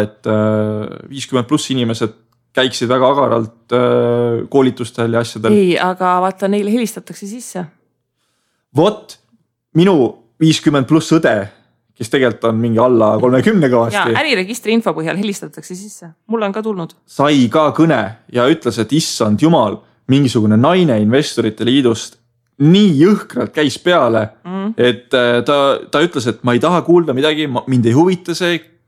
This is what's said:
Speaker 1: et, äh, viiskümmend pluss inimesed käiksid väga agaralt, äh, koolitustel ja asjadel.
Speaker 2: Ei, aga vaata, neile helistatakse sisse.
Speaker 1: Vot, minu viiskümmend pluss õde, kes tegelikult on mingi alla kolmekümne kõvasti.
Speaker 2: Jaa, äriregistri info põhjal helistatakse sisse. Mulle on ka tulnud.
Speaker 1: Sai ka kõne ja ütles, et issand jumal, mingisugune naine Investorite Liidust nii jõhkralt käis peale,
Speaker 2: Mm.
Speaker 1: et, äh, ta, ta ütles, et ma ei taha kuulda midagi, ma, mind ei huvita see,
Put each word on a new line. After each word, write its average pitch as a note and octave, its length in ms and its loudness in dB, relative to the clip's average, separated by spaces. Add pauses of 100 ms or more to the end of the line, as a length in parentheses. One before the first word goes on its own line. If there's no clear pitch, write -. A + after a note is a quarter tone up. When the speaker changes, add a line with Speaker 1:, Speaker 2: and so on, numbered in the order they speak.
Speaker 1:
et, G#2+ 240 -6
äh, G#2+ 640 -2 (240)
viiskümmend B2+ 360 -4
pluss D3 240 -2
inimesed A#2 440 -4 (420)
käiksid C3 320 -2
väga B2+ 240 2
agaralt, A#2 600 -2
äh, A#2+ 760 0
koolitustel A#2+ 640 0
ja A#2 80 0
asjadel. A2 320 -2
Speaker 2:
Ei, F#3 260 2
aga F3+ 420 -2
vaata, F#3+ 280 -4
neile G3+ 240 -2
helistatakse G#3 560 -6
sisse. G3+ 380 -12 (1080)
Speaker 1:
Vot, G3 440 0 (560)
minu F3 220 4 (440)
viiskümmend D3 480 0
pluss D#3 260 0
õde, D#3 200 2 (680)
kes A2 100 -6
tegelikult B2+ 380 2
on A2 140 0
mingi A2+ 200 0
alla A2+ 360 4
kolmekümne C3 520 2
kõvasti. A#2 300 0
Speaker 2:
Jaa, F3 220 0
äriregistri A3 520 -4
info A3 220 -2
põhjal D#3+ 240 -6
helistatakse F3+ 560 -10
sisse. G3 320 -20 (240)
Mulle A3 160 -4
on G3 80 -8
ka G#3+ 80 -8
tulnud. F#3+ 380 -8
Speaker 1:
Sai C#3+ 500 0
ka D#3 200 2
kõne D#3 280 2 (320)
ja A#2+ 160 2
ütles, A#2+ 320 -2
et A2 160 -2
issand G#2+ 480 0
jumal, C3 340 2 (300)
mingisugune A#2+ 500 2
naine D#3 420 2
Investorite A2 680 -2
Liidust A#2+ 500 0 (420)
nii F#3 300 4 (100)
jõhkralt E3 540 0
käis D3+ 280 -2
peale, A#2 460 2 (160)
Speaker 2:
Mm. G3 320 -8
Speaker 1:
et, - 380 0
äh, A#2+ 280 2
ta, C#3 360 0 (120)
ta C#3+ 100 0
ütles, D3+ 280 -2
et - 160 -6
ma A#2+ 100 2
ei A#2+ 60 2
taha E3 220 0
kuulda E3+ 320 2
midagi, D3+ 340 -2
ma, B2 180 -4
mind B2 200 0
ei A2+ 60 2
huvita F3 420 0
see, E3+ 260 -4 (280)